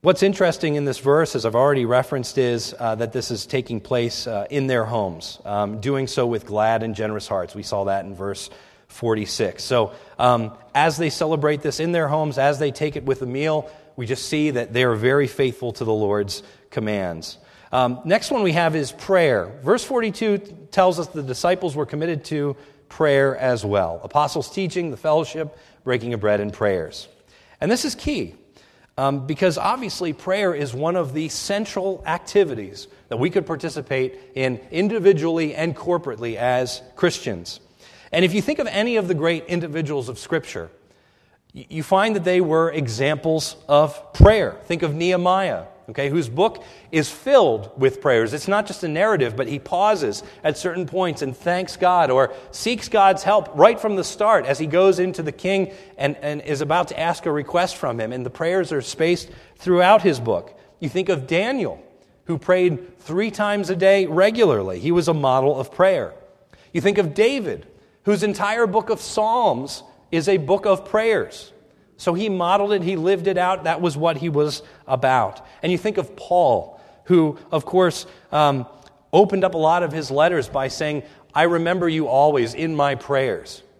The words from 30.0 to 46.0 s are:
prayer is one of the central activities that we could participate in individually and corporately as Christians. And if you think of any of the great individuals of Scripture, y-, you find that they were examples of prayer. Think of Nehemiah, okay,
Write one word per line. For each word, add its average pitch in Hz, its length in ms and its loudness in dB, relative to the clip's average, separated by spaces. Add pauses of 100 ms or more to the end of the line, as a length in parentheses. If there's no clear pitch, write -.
prayer 190 400 -2
is 143 220 -4
one 160 220 -2
of 151 180 -2
the 156 140 -4
central 202 760 -4
activities 156 840 -2 (200)
that 113 100 -6
we 127 120 0
could 175 160 -2
participate 135 720 -6 (160)
in 131 260 -2 (120)
individually 165 840 2
and 160 220 -2
corporately 120 580 -4
as 123 480 -2 (140)
Christians. 107 640 -4 (520)
And 175 120 2
if 180 100 2
you 208 80 0
think 302 160 -2
of 269 80 -2
any 226 300 -2
of 208 100 0
the 180 80 -2
great 165 320 -2
individuals 156 600 -4
of 120 100 -12
Scripture, 104 500 -6 (840)
y-, 131 140 -16
you 156 160 -8
find 208 320 2
that 180 80 -2
they 180 160 4
were 160 320 2
examples 147 840 -2 (140)
of 147 460 2
prayer. 196 500 8
Think 170 180 -4
of 151 140 -2
Nehemiah, 175 680 0 (240)
okay, 143 180 -4